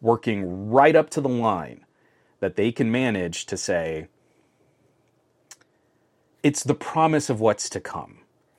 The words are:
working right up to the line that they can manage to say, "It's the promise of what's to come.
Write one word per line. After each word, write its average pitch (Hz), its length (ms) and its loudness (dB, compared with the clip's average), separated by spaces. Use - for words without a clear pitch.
working 104 680 -2
right 139 260 6
up 156 160 6
to 156 100 -4
the 135 80 -2
line 101 560 -4
that 95 140 -4
they 107 160 0
can 113 200 -2
manage 107 540 -2
to - 100 -8
say, 82 520 -4
"It's 147 200 2
the 135 100 0
promise 160 560 0
of 117 100 -2
what's 110 300 0
to 95 100 -8
come. - 400 -12